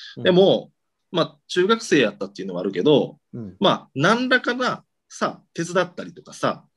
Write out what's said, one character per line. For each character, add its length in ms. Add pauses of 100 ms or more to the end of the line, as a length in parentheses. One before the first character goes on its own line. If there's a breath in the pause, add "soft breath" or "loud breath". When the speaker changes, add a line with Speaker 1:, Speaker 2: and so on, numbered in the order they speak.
(160 loud breath)
Speaker 1:
う 40
ん。 20
Speaker 2:
で 80
も、 400 (400)
ま 120
あ、 160 (100)
中 180
学 160
生 180
や 100
っ 60
た 100
っ 60
て 100
い 20
う 40
の 60
は 60
あ 40
る 80
け 100
ど、 360 (140)
Speaker 1:
う 80
ん。 200
Speaker 2:
ま 100
あ、 240
何 340
ら 120
か 140
な、 300 (240)
さ、 340 (100)
手 120
伝 180
っ 120
た 100
り 100
と 80
か 100
さ、 320 (120)